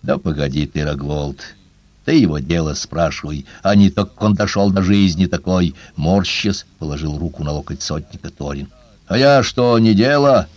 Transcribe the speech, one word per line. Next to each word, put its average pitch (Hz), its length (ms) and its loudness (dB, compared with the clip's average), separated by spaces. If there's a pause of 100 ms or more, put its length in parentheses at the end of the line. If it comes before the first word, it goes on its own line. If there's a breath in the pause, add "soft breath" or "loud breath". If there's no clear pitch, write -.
«Да 71 160 -2
погоди 73 480 -4
ты, 76 180 -4
Рогволд, 71 560 -6 (640)
ты - 120 2
его 82 220 2
дело 76 360 -2
спрашивай, 76 720 -6 (160 loud breath)
а 98 120 0
не 101 140 6
то, 98 160 -2
как - 180 -10
он 107 120 2
дошел 101 360 0
до 95 120 0
жизни 92 440 2
такой», 90 480 -2 (220 loud breath)
морщась, 95 720 -2 (120)
положил 76 400 -6
руку 80 260 -8
на 73 80 -4
локоть 76 300 -8
сотника - 480 -10
Торин. 71 380 -10 (380)
«А - 100 -2
я 139 260 6
что, 120 360 2
не 113 160 6
дело?» — 135 640 4